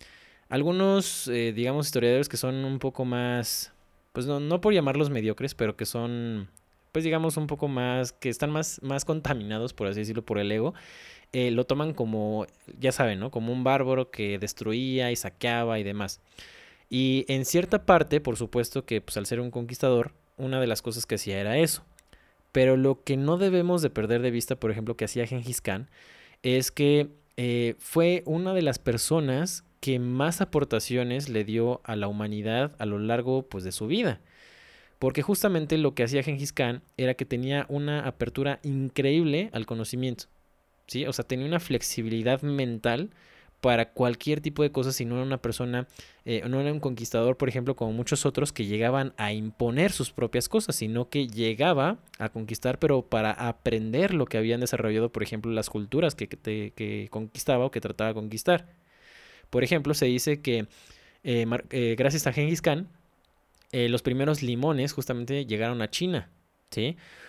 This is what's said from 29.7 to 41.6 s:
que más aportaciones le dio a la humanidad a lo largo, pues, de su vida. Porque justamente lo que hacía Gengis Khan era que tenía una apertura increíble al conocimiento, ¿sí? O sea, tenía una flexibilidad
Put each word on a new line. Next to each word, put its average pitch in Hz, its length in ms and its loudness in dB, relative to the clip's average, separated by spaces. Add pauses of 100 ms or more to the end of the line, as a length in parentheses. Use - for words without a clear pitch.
que 131 180 0
más 131 400 0
aportaciones 127 880 0
le 110 160 0
dio 113 400 0
a 110 140 -4
la 101 100 0
humanidad 107 720 -2
a 113 60 -4
lo 104 140 -2
largo, 120 440 0
pues, 92 220 -8
de 92 80 -6
su 107 140 -4
vida. 170 340 0 (760)
Porque 131 260 0
justamente 165 540 2
lo 147 160 2
que 123 100 0
hacía 131 200 0
Gengis 143 300 -4
Khan 123 280 0 (140)
era 127 200 0
que 131 100 -6
tenía 135 420 -2
una 147 400 -2
apertura 135 560 -2
increíble 143 880 2
al 110 140 -4
conocimiento, 123 600 -4 (600)
¿sí? - 180 -4
O 135 80 -2
sea, - 140 -4
tenía 131 180 -2
una 170 140 0
flexibilidad 120 840 0